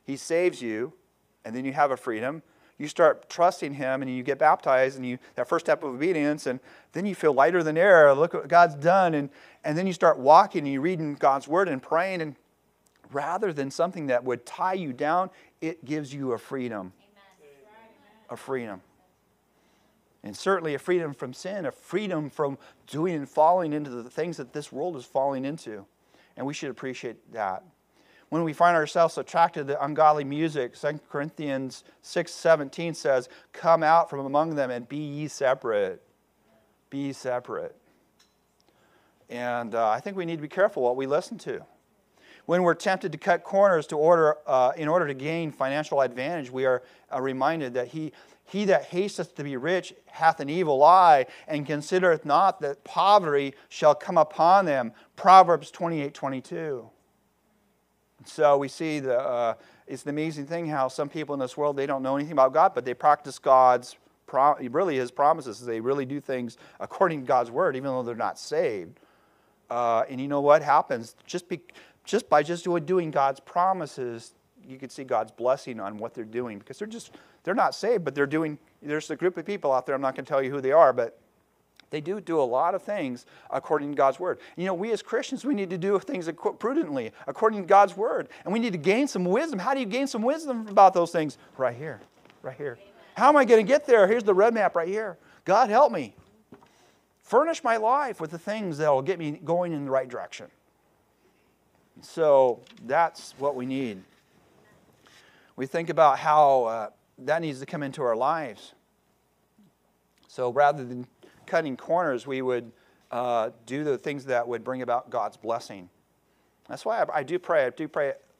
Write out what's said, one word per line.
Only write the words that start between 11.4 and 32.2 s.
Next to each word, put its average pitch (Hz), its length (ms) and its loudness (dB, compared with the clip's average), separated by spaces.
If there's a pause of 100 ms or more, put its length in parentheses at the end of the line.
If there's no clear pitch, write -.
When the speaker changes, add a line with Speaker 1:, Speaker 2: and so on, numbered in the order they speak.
Speaker 1:
word 175 220 0
and 135 100 -4
praying, 175 420 -2
and 151 140 -8 (760)
rather 165 420 -4
than 139 160 -6
something 170 380 -4
that 123 160 0
would 123 240 -6
tie 185 260 -6
you 165 200 -8
down, 160 360 -2 (320)
it 160 240 -10
gives 147 260 -8
you 139 200 -6
a 110 80 -4
freedom. 113 520 -10 (480)
Speaker 2:
Amen. - 720 -20 (200)
Speaker 1:
A 117 60 -12
freedom. 113 440 -8 (1400)
And 202 120 -14
certainly 170 380 -2
a 135 60 -6
freedom 170 340 -2
from 131 200 -12
sin, 185 340 -10
a 120 40 -4
freedom 170 600 -6
from 147 260 -4 (300)
doing 170 260 -4
and 143 160 -6
falling 165 440 2
into 147 160 -6
the 120 200 -12
things 160 280 -6
that 143 160 -14
this 147 180 -10
world 160 240 -6
is 123 100 -14
falling 135 400 -4
into. 117 400 -10 (520)
And 123 100 -8
we 143 60 -8
should 151 160 -10
appreciate 123 640 -12
that. 98 300 -6 (640)
When 165 140 -2
we 156 100 -4
find 170 240 4
ourselves 160 400 0
attracted 160 500 -2
to 143 160 -4
ungodly 151 400 2
music, 143 540 -4
Second 151 320 -6
Corinthians 143 720 -8 (180)
six - 300 -6